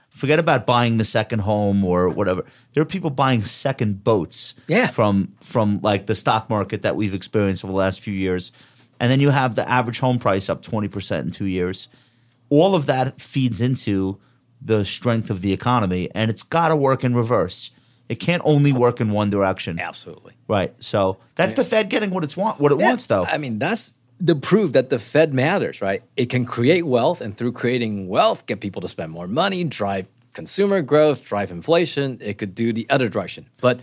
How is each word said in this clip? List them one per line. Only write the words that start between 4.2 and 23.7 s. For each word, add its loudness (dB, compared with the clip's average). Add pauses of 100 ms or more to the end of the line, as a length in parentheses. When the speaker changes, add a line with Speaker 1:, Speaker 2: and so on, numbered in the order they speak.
Speaker 2:
Yeah. 2
Speaker 1:
from, 0
from, 0
like, 0
the -2
stock 0
market -2
that 0
we've -2
experienced -2
over -8
the -4
last 0
few -8
years. -2 (480)
And 2
then 2
you 4
have 0
the -2
average 0
home 0
price 0
up -4
twenty -4
percent -6
in -6
two -6
years. -4 (600)
All 6
of 0
that -2
feeds -2
into -2 (420)
the 0
strength -2
of -6
the 0
economy, 0
and 0
it's -6
gotta 0
work 2
in 0
reverse. 0 (380)
It -6
can't -2
only 4
work 2
in 0
one 0
direction. 0
Speaker 2:
Absolutely. -14 (140)
Speaker 1:
Right. 0
So 0 (180)
that's 0
Speaker 2:
Yeah. -12
Speaker 1:
the 2
Fed 0
getting -2
what -2
it's -6
want, -4
what 4
it 2
Speaker 2:
Yeah. 4
Speaker 1:
wants, 0
though. 2
Speaker 2:
I -2
mean, -6
that's -2 (260)